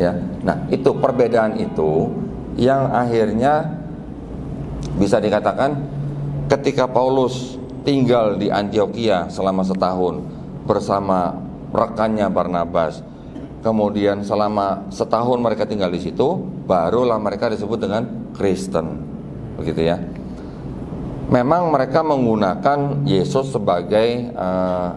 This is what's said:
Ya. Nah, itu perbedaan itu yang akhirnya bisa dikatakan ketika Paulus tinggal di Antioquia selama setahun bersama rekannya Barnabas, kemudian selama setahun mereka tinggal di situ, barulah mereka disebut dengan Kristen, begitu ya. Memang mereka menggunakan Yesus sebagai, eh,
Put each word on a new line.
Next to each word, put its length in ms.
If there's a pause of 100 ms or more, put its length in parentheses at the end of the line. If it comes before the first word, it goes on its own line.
Ya. 160 (240)
Nah, 320
itu 240
perbedaan 640
itu 480 (480)
yang 320
akhirnya 800 (1300)
bisa 240
dikatakan 560 (720)
ketika 400
Paulus 720 (240)
tinggal 560
di 80
Antioquia 800
selama 320
setahun 640 (400)
bersama 720 (320)
rekannya 640
Barnabas, 720 (560)
kemudian 640
selama 640
setahun 480
mereka 320
tinggal 240
di 80
situ, 380 (260)
barulah 560
mereka 300
disebut 260
dengan 260 (300)
Kristen, 720 (540)
begitu 260
ya. 160 (1300)
Memang 400
mereka 320
menggunakan 1040
Yesus 480
sebagai, 800
eh, 640